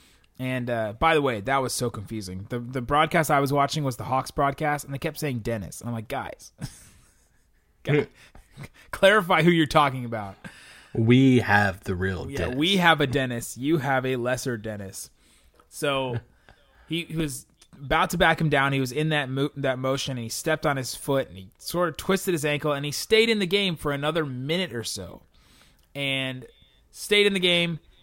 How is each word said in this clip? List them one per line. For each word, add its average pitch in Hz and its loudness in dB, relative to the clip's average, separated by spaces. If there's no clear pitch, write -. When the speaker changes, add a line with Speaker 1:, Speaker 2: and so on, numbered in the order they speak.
Speaker 1:
And, 127 -4
uh, 110 -2
by 160 4
the 151 4
way, 123 0
that 135 0
was 131 -2
so 123 -2
confusing. 98 -8
The, 123 -4
the 123 -6
broadcast 151 2
I 147 4
was 139 0
watching 143 0
was 131 -2
the 107 -10
Hawks 127 -2
broadcast, 147 -2
and 139 -10
they 135 -6
kept 151 -6
saying 135 -2
Dennis. 107 -6
And 120 -8
I'm 120 -4
like, 110 -8
"Guys, - -10
<laughs> - -20
guys, 147 2
Speaker 2:
<laughs> - -20
Speaker 1:
clarify 190 4
who 175 8
you're 165 4
talking 135 2
about." 104 -8
Speaker 2:
We 123 6
have 101 2
the 98 -4
real 95 -4
Speaker 1:
Yeah, 139 -8
Speaker 2:
Dennis. 117 -4
Speaker 1:
we 175 2
have 165 4
a 147 4
Dennis. 123 -4
You 143 0
have 131 0
a 131 -2
lesser 123 -2
Dennis. 104 -10
So 135 -2
Speaker 2:
<laughs> - -20
Speaker 1:
he, 165 -4
he 156 -10
was 147 -4
about 156 0
to 180 -2
back 165 4
him 160 2
down. 139 4
He 135 2
was 127 -2
in 151 0
that 147 0
mo-, 139 -2
that 135 -2
motion, 135 -2
and 123 -6
he 113 -8
stepped 156 -2
on 143 2
his 127 -6
foot, 135 -2
and 90 -18
he 95 -16
sort 170 -2
of - -8
twisted 190 0
his 151 -2
ankle, 147 0
and 143 -2
he 147 -6
stayed 220 2
in 220 2
the 196 0
game 185 0
for 147 -4
another 151 -2
minute 139 -4
or 117 -6
so, - -10
and 135 -6
stayed 208 2
in 202 2
the 196 -2
game, 170 2